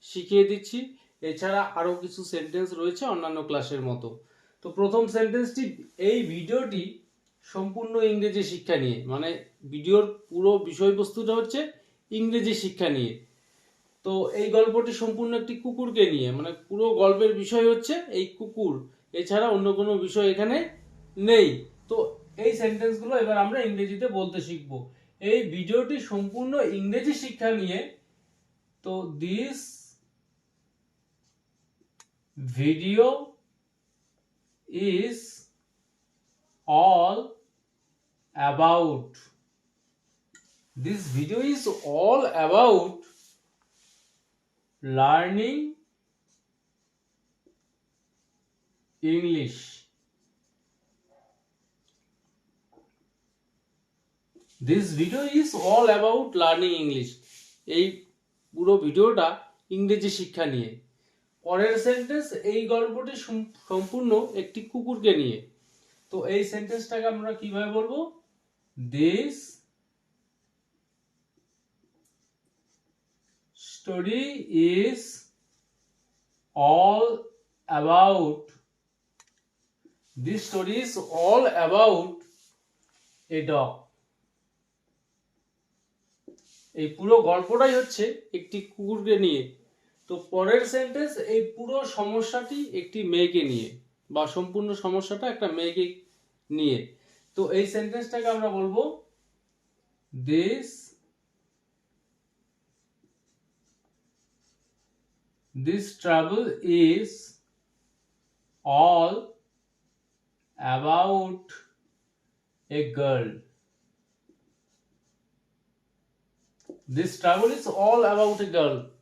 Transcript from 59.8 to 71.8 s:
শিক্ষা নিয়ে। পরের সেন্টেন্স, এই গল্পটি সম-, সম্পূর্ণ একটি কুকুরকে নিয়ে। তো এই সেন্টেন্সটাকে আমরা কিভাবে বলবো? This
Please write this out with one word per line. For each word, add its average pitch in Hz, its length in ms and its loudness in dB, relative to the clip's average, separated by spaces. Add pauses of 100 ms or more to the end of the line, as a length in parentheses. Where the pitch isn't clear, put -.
শিক্ষা 175 360 -6
নিয়ে। 120 340 -6 (640)
পরের 208 360 0
সেন্টেন্স, 247 540 -2
এই 214 340 -2
গল্পটি 233 500 -2
সম-, 220 360 -10 (160)
সম্পূর্ণ 220 680 0
একটি 196 260 -8
কুকুরকে 220 560 0
নিয়ে। 120 320 -4 (600)
তো - 160 -6
এই 202 180 0
সেন্টেন্সটাকে 220 640 -8
আমরা 220 260 -4
কিভাবে 208 400 -8
বলবো? 254 400 -4 (760)
This 175 460 0 (4000)